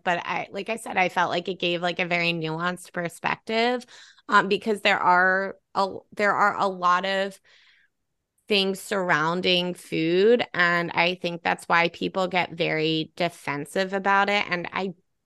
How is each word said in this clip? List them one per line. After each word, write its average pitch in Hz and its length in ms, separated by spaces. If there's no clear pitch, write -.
But 175 220
I, - 260
like 196 180
I 226 80
said, - 200
I 185 120
felt 180 200
like 170 180
it 185 120
gave, 175 220
like, 175 180
a 185 60
very 170 280
nuanced 165 600
perspective, 226 920
um, 202 200
because 202 320
there 196 180
are 185 580
a, 190 220
there 202 180
are 190 240
a 196 100
lot 180 380
of 196 340
things 190 320
surrounding 180 920
food. 180 800
And 175 380
I 175 240
think 175 280
that's 180 220
why 170 240
people 180 380
get 180 240
very 160 640
defensive 175 800
about 196 360
it. 208 200
And 175 220
I, 190 220